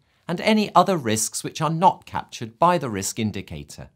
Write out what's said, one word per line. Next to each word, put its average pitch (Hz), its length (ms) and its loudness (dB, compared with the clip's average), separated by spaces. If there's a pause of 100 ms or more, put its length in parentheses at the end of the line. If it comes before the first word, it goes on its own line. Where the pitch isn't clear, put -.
(280)
and 165 120 -4
any 214 320 2
other 185 240 4
risks 110 460 -2
which - 180 -8
are 156 80 0
not 165 380 2
captured - 540 -8
by 175 180 4
the 139 100 -6
risk 98 300 -6
indicator. 87 760 -6